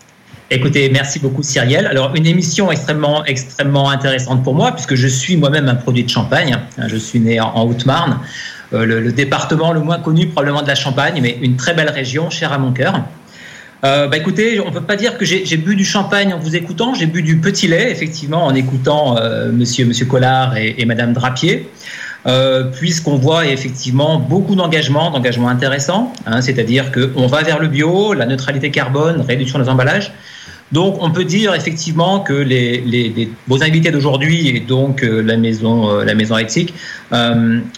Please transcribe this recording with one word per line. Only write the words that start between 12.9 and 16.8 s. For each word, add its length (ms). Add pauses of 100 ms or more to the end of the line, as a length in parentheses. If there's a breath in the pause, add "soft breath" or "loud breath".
Euh, 240
bah, 80
écoutez, 460
on 100
peut 80
pas 160
dire 220
que 80
j'ai, 200
j'ai 120
bu 180
du 80
champagne 500
en 60
vous 160
écoutant, 380